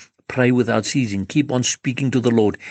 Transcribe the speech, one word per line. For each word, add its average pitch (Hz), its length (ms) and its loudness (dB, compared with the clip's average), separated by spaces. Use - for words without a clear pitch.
pray 127 260 2
without 113 340 0
ceasing. 101 400 -2
Keep 147 260 -2
on 127 100 0
speaking 131 500 -4
to 131 80 2
the 120 100 2
Lord, 107 260 4